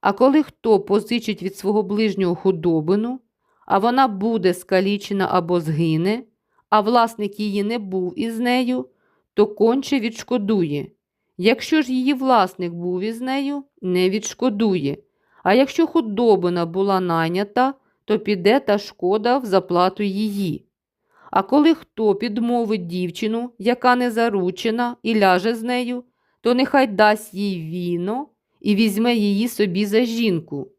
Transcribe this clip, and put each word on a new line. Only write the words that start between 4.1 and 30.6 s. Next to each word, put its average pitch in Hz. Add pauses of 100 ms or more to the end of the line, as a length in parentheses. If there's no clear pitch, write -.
скалічена 196
або 175
згине, 165 (480)
а 214
власник 220
її 208
не 226
був 185
із 226
нею, 247 (480)
то 208
конче 233
відшкодує. 208 (520)
Якщо 269
ж 254
її 254
власник 214
був 180
із 226
нею, 277 (180)
не 185
відшкодує. 202 (440)
А 185
якщо 269
худобина 196
була 190
найнята, 185 (300)
то 214
піде 208
та 208
шкода 208
в 254
заплату 185
її. 202 (640)
А 196
коли 294
хто 214
підмовить 226
дівчину, 196
яка 247
не 247
заручена, 226
і 220
ляже 190
з 226
нею, 247 (360)
то 240
нехай 262
дасть 214
їй 190
віно 175 (320)
і 208
візьме 220
її 208
собі 208
за 214
жінку. 214